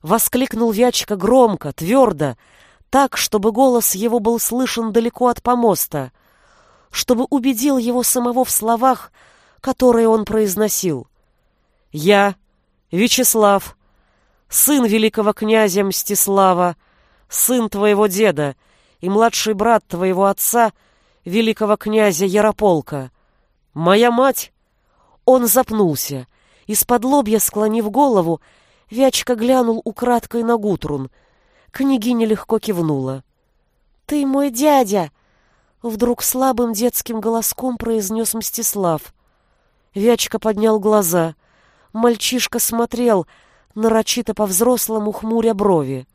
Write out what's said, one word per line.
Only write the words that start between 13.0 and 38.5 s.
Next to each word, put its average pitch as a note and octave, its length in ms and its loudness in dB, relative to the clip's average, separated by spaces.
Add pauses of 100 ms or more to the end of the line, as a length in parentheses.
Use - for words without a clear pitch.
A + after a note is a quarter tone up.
сын C4+ 360 2
великого G#3+ 480 2
князя G#3+ 500 0
Мстислава, F#3+ 920 0 (540)
сын A#3 400 -2
твоего G#3 380 2
деда F3 480 0 (440)
и F3+ 100 -6
младший A3 440 0
брат G#3+ 340 0
твоего F#3 380 0
отца, A3 480 0 (520)
великого G#3+ 520 0
князя G#3 480 0
Ярополка. F#3 840 0 (640)
Моя G3+ 380 4
мать...» B3+ 400 0 (720)
Он B3+ 240 4
запнулся. F3+ 800 0 (380)
Из-под A#3 400 -2
лобья, A#3+ 340 2
склонив G#3+ 520 -2
голову, G3 500 0 (480)
Вячка B3+ 460 0
глянул A#3 500 0
украдкой A#3 580 -2
на A#3 140 0
Гутрун. D3+ 520 -6 (600)
Княгиня B3 560 0
легко A3 340 -2
кивнула. D3 640 -4 (840)
«Ты D4 180 -2
мой C#4 240 0
дядя!» A#3 600 2 (720)
вдруг A#3 400 -2
слабым B3 520 0
детским A3+ 460 -4
голоском A#3 580 -4
произнёс A3 560 -4
Мстислав. G3+ 800 -4 (800)